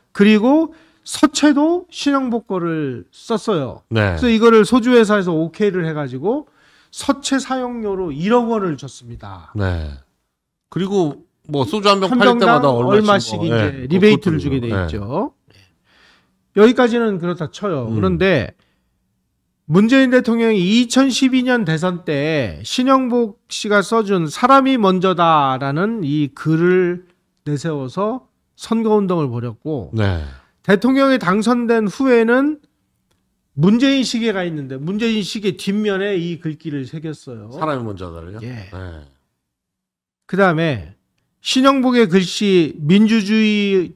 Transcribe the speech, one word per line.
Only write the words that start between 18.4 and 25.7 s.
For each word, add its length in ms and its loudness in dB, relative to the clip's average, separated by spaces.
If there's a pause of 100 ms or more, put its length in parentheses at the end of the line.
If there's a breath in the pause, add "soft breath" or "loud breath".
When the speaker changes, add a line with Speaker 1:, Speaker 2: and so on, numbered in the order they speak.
Speaker 1:
문재인 440 4
대통령이 480 2 (220)
이천십이 600 2
년 240 0
대선 400 -2
때 580 -2
신영복 840 0
씨가 320 0
써준 460 0
사람이 500 4
먼저다라는 1300 0